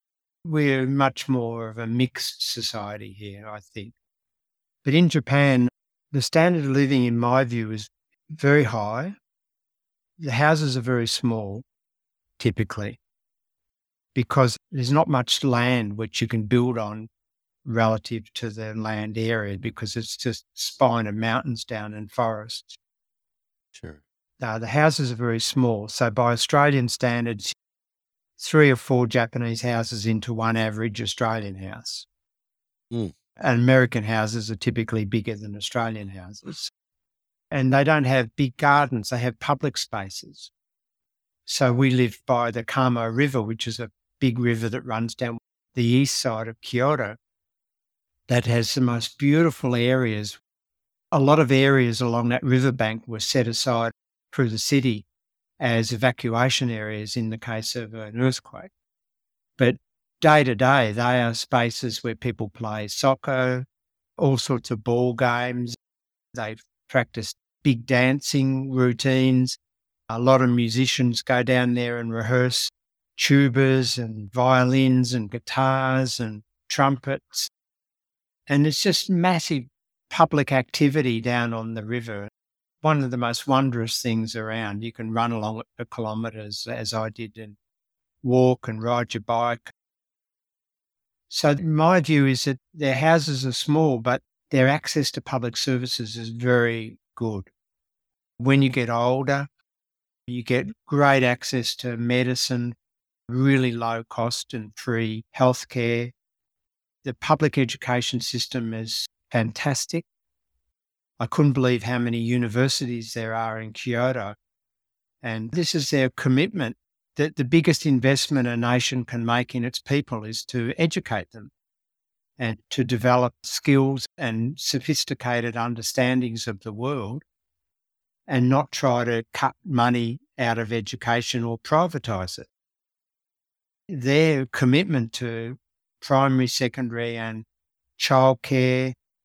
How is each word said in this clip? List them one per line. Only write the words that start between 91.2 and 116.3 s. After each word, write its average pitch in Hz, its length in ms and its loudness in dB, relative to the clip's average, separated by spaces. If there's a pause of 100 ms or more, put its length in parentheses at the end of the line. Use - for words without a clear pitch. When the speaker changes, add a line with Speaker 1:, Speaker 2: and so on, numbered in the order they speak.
Speaker 1:
So 147 260 2
my 160 460 4
view 147 240 4
is 131 180 2
that 135 160 -2 (140)
their 139 220 -2
houses 147 500 2
are 127 80 -2
small, 147 460 2
but 123 220 -2 (300)
their 131 160 6
access 143 440 0
to - 100 -8
public 120 340 -6
services 123 640 -4
is 117 100 -10
very 117 720 0 (180)
good. 107 340 -4 (880)
When 135 240 4
you 135 80 4
get 120 200 -2
older, 131 580 0 (800)
you 123 160 -8
get 127 240 0 (180)
great 139 380 4
access 123 540 -2
to 120 180 -8
medicine, 120 800 -2 (540)
really 127 420 2
low 117 320 -4
cost - 500 -4
and 107 220 -10
free 113 480 -4 (100)
healthcare. 120 800 0 (920)
The 131 80 -6
public 151 440 2
education 123 640 -2
system 117 540 -6
is 110 340 -8 (240)
fantastic. 127 760 -2 (1160)
I 117 80 -2
couldn't 147 260 4
believe 127 300 2
how 120 160 -2
many 117 180 -2
universities 120 960 -2
there 110 200 -6
are 113 260 -4
in 110 140 -12
Kyoto. 120 640 -2 (840)
And 113 300 -6
this 170 240 -2
is 147 140 -2
their 135 200 2
commitment, 135 680 0 (400)